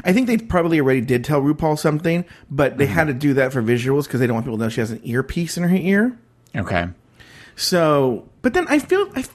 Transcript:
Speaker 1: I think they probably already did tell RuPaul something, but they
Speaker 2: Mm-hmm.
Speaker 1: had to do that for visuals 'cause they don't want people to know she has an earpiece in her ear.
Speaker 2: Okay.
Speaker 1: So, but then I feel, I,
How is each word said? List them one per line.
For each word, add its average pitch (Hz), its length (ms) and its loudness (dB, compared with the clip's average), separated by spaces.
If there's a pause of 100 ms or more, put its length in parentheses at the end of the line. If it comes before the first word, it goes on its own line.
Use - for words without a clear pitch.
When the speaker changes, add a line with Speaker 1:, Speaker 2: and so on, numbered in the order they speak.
Speaker 1:
I 185 100 2
think 247 140 2
they 233 100 2
probably 170 420 0
already 131 220 2
did 123 220 0
tell 147 180 0
RuPaul 151 360 0
something, 170 480 0 (240)
but 135 280 0
they 143 80 2
Speaker 2:
Mm-hmm. - 80 -2
Speaker 1:
had 165 140 2
to 143 60 0
do 135 220 2
that 131 180 2
for 131 80 -2
visuals 120 480 0
'cause 123 100 -2
they 131 80 2
don't 117 80 -2
want 117 100 -4
people 113 120 -4
to 113 60 -2
know 113 60 -2
she 117 120 -4
has 110 100 -4
an 113 120 -10
earpiece 135 540 -4
in 175 60 -2
her 175 120 2
ear. 202 420 0 (380)
Speaker 2:
Okay. 87 320 -2 (680)
Speaker 1:
So, 147 720 0 (140)
but 240 100 2
then 359 160 0
I 294 100 4
feel, 381 360 0
I, 262 200 -6